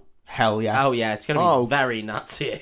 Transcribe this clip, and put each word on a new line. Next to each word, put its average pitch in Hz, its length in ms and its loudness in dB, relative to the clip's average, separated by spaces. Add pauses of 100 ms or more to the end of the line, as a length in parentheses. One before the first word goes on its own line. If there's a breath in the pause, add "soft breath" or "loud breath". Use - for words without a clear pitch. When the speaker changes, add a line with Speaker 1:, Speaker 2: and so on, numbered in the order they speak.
(260)
Speaker 1:
hell 110 360 0
yeah. 113 240 2
Speaker 2:
Oh, 135 60 2
yeah, 113 220 0
it's 107 120 -8
gonna 151 140 0
be 175 60 4
Speaker 1:
Oh. 135 200 4
Speaker 2:
very 123 360 0
Nazi. 107 600 -6